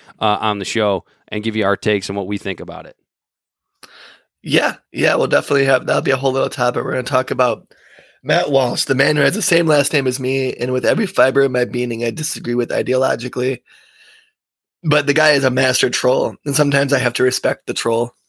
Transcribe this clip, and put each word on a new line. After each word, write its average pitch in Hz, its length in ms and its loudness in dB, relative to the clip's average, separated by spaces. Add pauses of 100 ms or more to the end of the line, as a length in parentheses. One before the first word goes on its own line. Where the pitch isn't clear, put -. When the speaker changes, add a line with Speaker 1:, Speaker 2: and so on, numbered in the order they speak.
(200)
Speaker 1:
uh, 104 200 2
on 104 200 -2
the 98 60 -6
show 101 380 0 (260)
and 107 140 -6
give 110 140 -2
you 104 80 0
our 98 100 2
takes 104 320 -2
and 101 100 -4
what 98 100 -4
we 101 100 -4
think 95 240 -8
about 85 240 -12
it. 73 100 -20 (1500)
Speaker 2:
Yeah, 165 320 -2 (180)
yeah, 151 220 0
we'll 135 120 0
definitely 143 380 0
have, 135 200 2
that'll 143 160 0
be 147 100 0
a 131 60 2
whole 135 140 0
little 131 180 0
topic. 123 340 -2
We're 123 80 -4
gonna 127 120 -2
talk 127 280 -2
about 123 420 -2 (500)
Matt 156 260 0
Walsh, 135 360 0
the 127 100 0
man 147 220 2
who 147 60 2
has 139 100 2
the 202 80 -4
same 170 260 2
last 147 240 2
name 139 160 0
as 127 120 -2
me, 131 340 -2
and 127 180 -4
with 127 140 0
every 170 200 2
fiber 131 360 2
of 135 100 4
my 123 140 2
being, 117 380 -4
I 117 80 0
disagree 120 440 -4
with 120 140 -2
ideologically. 123 920 -2 (1200)
But 147 240 2
the 143 60 2
guy 156 180 4
is 139 120 2
a 131 80 2
master 127 380 2
troll, 127 460 0 (100)
and 143 100 -4
sometimes 139 380 2
I 135 60 2
have 123 140 -2
to 131 100 0
respect 127 440 -2
the 120 60 -4
troll. 117 400 -2 (160)